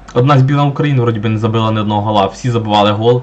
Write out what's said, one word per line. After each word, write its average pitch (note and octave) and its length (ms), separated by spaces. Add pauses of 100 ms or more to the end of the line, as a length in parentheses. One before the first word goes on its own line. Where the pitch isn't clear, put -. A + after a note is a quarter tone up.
(140)
одна C3+ 240
збірна C#3+ 260
України C#3+ 380
вроді A#2 180
би A2 80
не A2 100
забила A2 340
ні G#2+ 80
одного G#2 220
гола. G#2 240
Всі B2 240
забивали G#2+ 400
гол, A#2 320